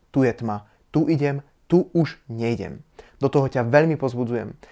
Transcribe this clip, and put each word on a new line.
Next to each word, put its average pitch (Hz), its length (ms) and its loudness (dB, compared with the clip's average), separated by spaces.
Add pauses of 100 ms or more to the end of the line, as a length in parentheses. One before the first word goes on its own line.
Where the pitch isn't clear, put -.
(160)
tu 139 80 4
je 120 80 4
tma, 107 320 -6 (320)
tu 151 160 2
idem, 139 320 0 (240)
tu - 240 2
už 165 240 0 (160)
nejdem. 113 560 -4 (320)
Do 135 80 0
toho 135 240 0
ťa 120 160 -2
veľmi 147 320 2
povzbudzujem. 120 560 -4 (160)